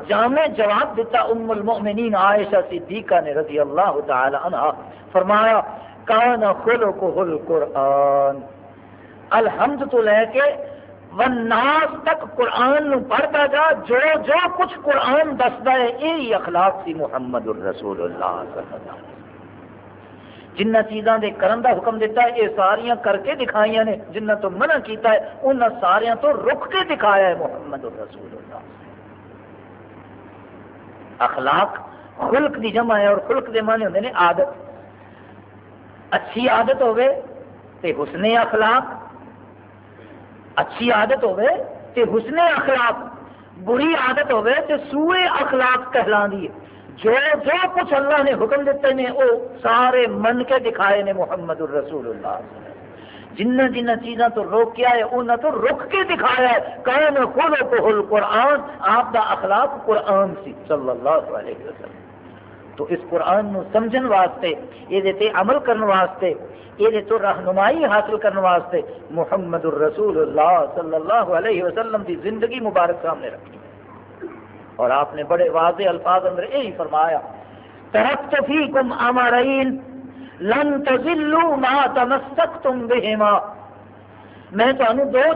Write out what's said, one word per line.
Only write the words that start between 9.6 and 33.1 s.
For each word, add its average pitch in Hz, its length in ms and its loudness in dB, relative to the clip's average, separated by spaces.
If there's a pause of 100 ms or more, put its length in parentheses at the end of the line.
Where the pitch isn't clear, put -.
تو 240 100 4
لے 214 320 4
کے - 300 0 (480)
والناس 247 920 2
تک - 340 -4
قرآن 269 540 2
نو 262 80 2
پڑھتا 285 460 0
جا، 302 260 4 (160)
جو 240 100 2 (300)
جو 330 300 2
کچھ 359 260 -2
قرآن 277 560 2
دسدا 247 320 0
ہے، 247 280 2
یہی 294 340 -2
اخلاق 180 500 2
سی 165 100 -6
محمد 127 540 -4
الرسول 98 540 -6
اللہ 87 420 -4 (100)
صلی 104 60 -10
اللہ - 160 -12
علیہ - 0 -
وسلم۔ - 360 -18 (1500)
جنہ 220 200 2 (120)
چیزاں 214 280 0
دے 214 120 -2
کرن 208 340 0
دا 254 60 4
حکم 220 280 0
دیتا 220 260 0
ہے، 240 180 0
یہ 208 140 4
ساریاں 214 400 2
کر 202 220 0
کے 226 180 -4
دکھائیاں 220 480 0
نے، 214 120 -2 (160)
جنہ 214 300 -2
تو 196 80 -2
منع 277 340 0
کیتا 220 280 0
ہے، 208 80 6 (220)
انہاں 254 280 2 (120)
ساریاں 214 340 2
تو 285 180 2
رک - 380 -2
کے 359 240 -2
دکھایا 196 320 4
ہے 170 120 2
محمد 135 460 -8
الرسول 107 460 -14
اللہ۔ - 260 -18 (2500)
اخلاق 139 580 0 (400)
خلق 269 440 0
دی 220 80 -4
جمع 220 280 0
ہے، 202 100 4
اور 202 100 4 (100)